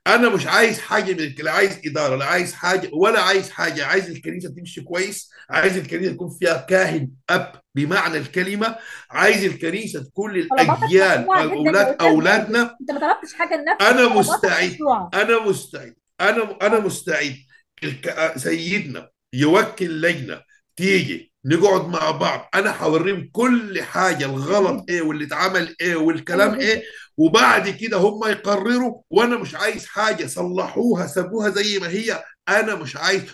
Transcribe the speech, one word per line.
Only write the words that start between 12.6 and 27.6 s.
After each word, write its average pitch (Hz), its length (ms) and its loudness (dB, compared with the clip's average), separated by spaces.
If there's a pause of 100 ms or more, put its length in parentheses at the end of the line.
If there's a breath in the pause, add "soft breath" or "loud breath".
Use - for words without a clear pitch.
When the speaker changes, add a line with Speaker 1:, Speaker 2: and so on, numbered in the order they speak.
Speaker 2:
أنت - 120 -8
ما 277 60 -4
طلبتش 330 360 -2
حاجة 339 220 -4
لنفسك، 294 260 0
Speaker 1:
أنا 247 260 6
Speaker 2:
طلباتك 214 80 2
Speaker 1:
مستعد، 185 540 2
Speaker 2:
مشروعة. 220 440 -2
Speaker 1:
أنا 220 340 2
مستعد، 139 460 -6 (260)
أنا، 208 420 0
أنا 214 140 4
Speaker 2:
آه. 220 40 4
Speaker 1:
مستعد. 147 560 -4 (480 soft breath)
الك-، 147 520 -4
سيدنا 160 720 -4 (220)
يوكل 160 680 2
لجنة 139 420 -4 (340 soft breath)
تيجي 165 580 -2 (120)
نقعد 180 420 4
مع 160 220 -2
بعض، 151 440 -4
أنا 202 180 0
حوريهم 165 600 -2
كل 220 500 0
حاجة، 175 420 -2
الغلط 143 420 0
Speaker 2:
حلو - 140 -2
جدا. 170 120 -8
Speaker 1:
إيه 175 100 0
واللي 151 220 -4
اتعمل 170 560 -2
إيه 170 160 0
والكلام 170 540 2
Speaker 2:
حلو 220 100 -4
Speaker 1:
إيه، 220 140 2
Speaker 2:
جدا. 220 80 -6 (340 loud breath)
Speaker 1:
وبعد 208 520 4